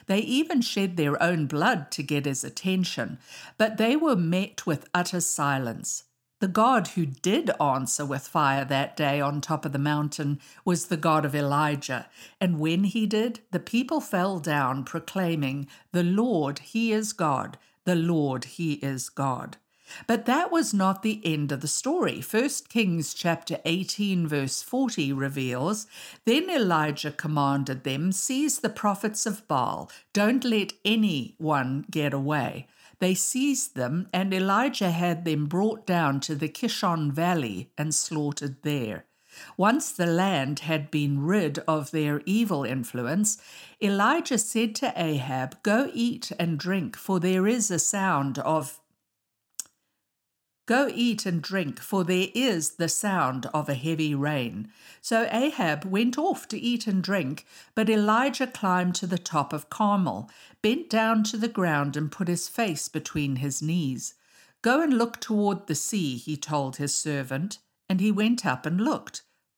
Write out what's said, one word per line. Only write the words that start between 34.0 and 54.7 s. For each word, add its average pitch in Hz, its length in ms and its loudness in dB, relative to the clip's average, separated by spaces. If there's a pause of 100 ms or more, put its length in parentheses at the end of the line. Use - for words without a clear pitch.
and 190 220 0
Elijah 196 560 2
had 170 360 0
them 151 200 2
brought 208 400 0
down 151 360 2
to 160 120 -4
the 151 160 -2
Kishon 165 640 0
Valley 143 640 0
and 151 160 -2
slaughtered 147 720 -4
there." 123 420 -4 (520)
Once 233 340 2
the 175 160 0
land 165 520 2
had 151 300 -2
been 143 320 0
rid 160 460 2
of 156 240 0
their 147 340 0
evil 196 380 2
influence, 127 720 -2 (420)
Elijah 220 600 2
said 220 360 0
to - 200 -2
Ahab, 139 640 -2
"Go 226 320 2
eat - 460 -2
and 170 180 0
drink, 180 380 -2
for 190 240 0
there 185 260 2
is 226 240 2
a 180 80 0
sound 151 640 0
of 143 400 -2 (1900)
Go 262 240 4
eat 233 360 0
and 170 160 0
drink, 165 400 -4
for 190 240 0
there 185 280 2
is 220 420 0
the 170 120 0
sound 156 600 0
of 151 200 -2
a 147 60 0
heavy 151 420 0
rain." 135 560 -2 (300)